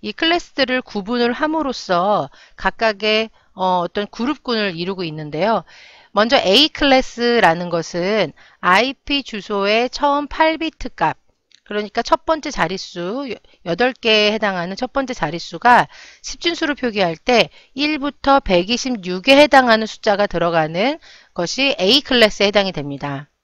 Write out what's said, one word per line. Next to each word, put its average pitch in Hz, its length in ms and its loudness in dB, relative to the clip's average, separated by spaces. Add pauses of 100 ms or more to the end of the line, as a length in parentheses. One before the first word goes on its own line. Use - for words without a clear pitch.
이 214 100 -8
클래스들을 277 680 -2
구분을 233 500 -2
함으로써 233 960 -2 (280)
각각의, 214 760 -2 (240)
어, 185 240 0
어떤 180 300 -4
그룹군을 220 680 -4
이루고 180 280 -6
있는데요. 156 600 -4 (480)
먼저 226 240 2
A 254 320 4
클래스라는 233 1000 2
것은 175 640 -2 (280)
아이피 262 640 0
주소의 208 680 -2
처음 285 380 -2
팔 320 300 0
비트 302 360 -8
값, 156 220 -2 (480)
그러니까 208 380 -6
첫 - 240 -2
번째 311 240 -2
자릿수, 190 800 -6
여-, - 60 -10 (280)
여덟 226 300 -2
개에 214 380 2
해당하는 196 440 -4
첫 - 160 -8
번째 262 220 -4
자릿수가 170 760 2 (320)
십 - 220 -14
진수로 320 320 -2
표기할 196 420 -2
때 226 320 2 (240)
일부터 277 680 0
백이십육에 190 960 0
해당하는 254 520 6
숫자가 208 400 0
들어가는 170 720 0 (340)
것이 262 480 -2
A 233 220 4
클래스에 214 460 2
해당이 202 240 0
됩니다. 143 580 -8 (140)